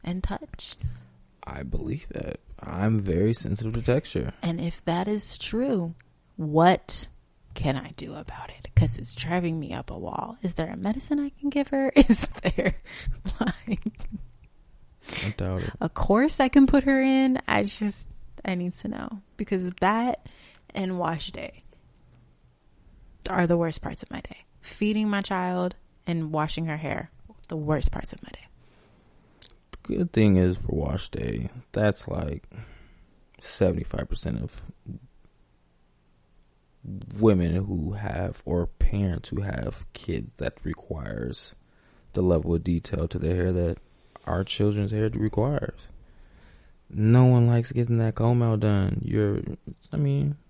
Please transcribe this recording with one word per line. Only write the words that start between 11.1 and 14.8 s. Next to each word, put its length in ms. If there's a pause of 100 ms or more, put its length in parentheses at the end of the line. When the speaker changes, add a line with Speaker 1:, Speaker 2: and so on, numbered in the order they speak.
Speaker 1:
I 100
can 180
give 200
her? 240
<laughs> 40
Is 240 (220)
there, 320 (640)
like, 400 (1400)